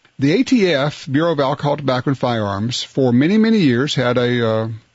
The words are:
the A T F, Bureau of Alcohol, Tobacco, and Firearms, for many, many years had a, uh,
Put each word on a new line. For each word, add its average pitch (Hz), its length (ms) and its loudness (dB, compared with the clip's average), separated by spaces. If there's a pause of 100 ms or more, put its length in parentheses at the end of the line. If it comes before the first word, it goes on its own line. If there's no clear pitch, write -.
(200)
the 139 140 2
A 247 100 2
T 208 280 2
F, 143 400 -2
Bureau 160 200 2
of 147 80 -2
Alcohol, 147 380 -2
Tobacco, 131 340 -2
and 131 60 -2
Firearms, 110 640 -2
for 131 280 0
many, 147 260 2
many 220 220 2
years 135 360 0
had 123 220 0
a, 123 300 0
uh, 110 200 -2 (280)